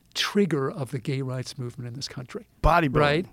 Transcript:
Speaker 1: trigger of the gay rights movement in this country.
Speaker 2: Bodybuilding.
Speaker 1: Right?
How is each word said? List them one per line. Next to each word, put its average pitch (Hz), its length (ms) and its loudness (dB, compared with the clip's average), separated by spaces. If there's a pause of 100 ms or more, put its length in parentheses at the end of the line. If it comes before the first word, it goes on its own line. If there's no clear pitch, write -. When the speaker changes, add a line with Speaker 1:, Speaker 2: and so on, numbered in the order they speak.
(140)
Speaker 1:
trigger 156 560 2
of 139 200 -6
the 139 80 -4
gay 135 240 -4
rights 127 360 -8
movement 123 300 -10
in 117 60 -12
this - 140 -10
country. - 380 -12 (160)
Speaker 2:
Bodybuilding. 156 340 4
Speaker 1:
Right? 147 360 4